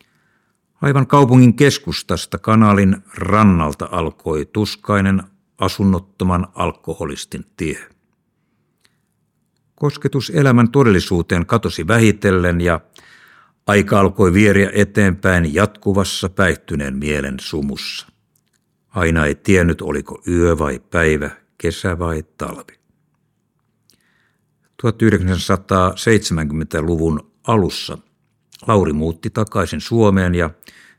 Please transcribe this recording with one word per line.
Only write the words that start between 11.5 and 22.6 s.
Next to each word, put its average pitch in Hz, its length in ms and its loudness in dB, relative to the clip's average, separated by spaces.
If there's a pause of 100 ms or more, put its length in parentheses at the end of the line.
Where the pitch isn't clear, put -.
vähitellen 98 720 2
ja 87 200 0 (880)
aika 104 340 2
alkoi 92 320 2
vieriä 98 420 4
eteenpäin 92 800 0
jatkuvassa 98 760 -2
päihtyneen 78 680 -4
mielen 69 440 -4
sumussa. - 680 -10 (800)
Aina 82 380 0
ei 73 80 -2
tiennyt, 92 480 0
oliko 73 460 -10
yö 85 300 2
vai 69 220 -4 (100)
päivä, 78 400 0 (280)
kesä 85 400 -6
vai 82 260 -6 (140)
talvi. - 400 -14 (2000)